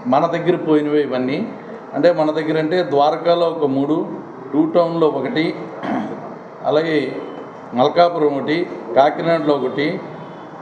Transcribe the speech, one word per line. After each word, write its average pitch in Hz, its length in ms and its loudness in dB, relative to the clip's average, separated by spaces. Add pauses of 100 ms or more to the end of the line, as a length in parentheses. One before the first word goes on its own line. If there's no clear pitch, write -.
మన 139 180 4
దగ్గర 170 300 0
పోయినవే 151 460 2
ఇవన్నీ. 127 520 -2 (400)
అంటే 165 200 4
మన 156 180 0
దగ్గర 156 260 0
అంటే 160 260 2
ద్వారకాలో 160 600 2
ఒక 160 200 0
మూడు, 143 420 0 (460)
టూ 156 120 4
టౌన్లో 165 420 2
ఒకటి, 139 480 -2 (1080)
అలాగే 147 500 0 (580)
మల్కాపురం 147 640 4
ఒకటి, 156 320 -2 (260)
కాకినాడలో 151 580 4
ఒకటి, 143 460 -2 (640)